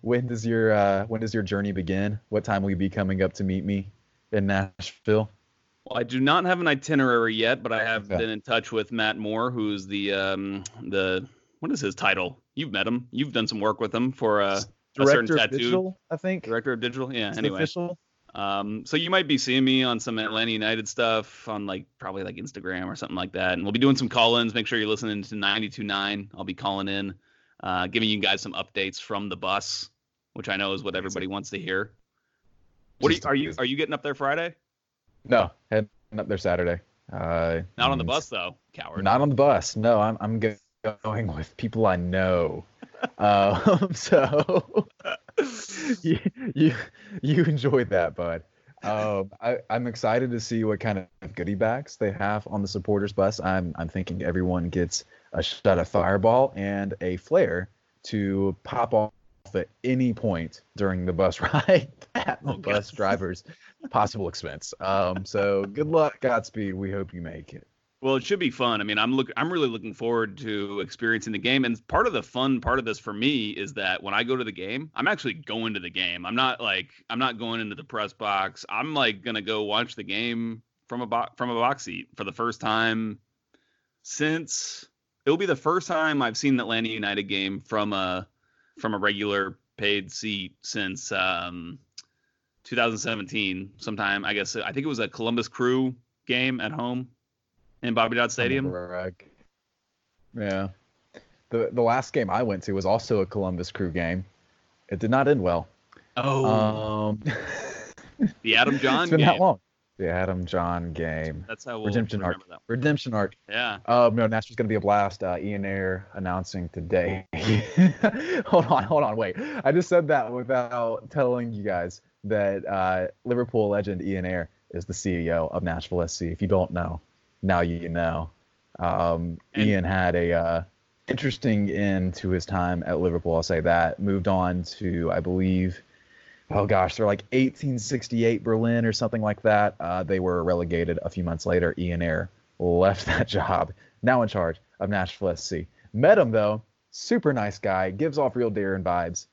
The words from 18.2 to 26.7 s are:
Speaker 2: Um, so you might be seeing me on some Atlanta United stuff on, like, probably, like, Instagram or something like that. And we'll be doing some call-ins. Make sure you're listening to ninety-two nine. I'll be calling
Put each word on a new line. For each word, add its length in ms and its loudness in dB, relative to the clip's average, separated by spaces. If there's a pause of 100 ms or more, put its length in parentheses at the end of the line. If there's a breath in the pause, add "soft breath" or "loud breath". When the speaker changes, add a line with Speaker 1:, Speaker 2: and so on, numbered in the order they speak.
Speaker 2:
Um, 500 -4
so 140 -2
you 100 -2
might 180 2
be 120 2
seeing 260 2
me 180 4
on 160 0
some 200 -4
Atlanta 320 -2
United 360 -2
stuff 640 -2
on, 180 -6
like, 200 -6 (120)
probably, 260 -8
like, 120 -8
Instagram 500 -8
or 80 -8
something 220 -10
like 160 -6
that. 220 0
And 80 -4
we'll 100 -2
be 60 2
doing 180 6
some 140 -2
call-ins. 420 4
Make 140 -2
sure 120 -2
you're 80 0
listening 360 -2
to 120 -12
ninety-two 480 -4
nine. 540 -4
I'll 80 -10
be 80 -6
calling 360 -2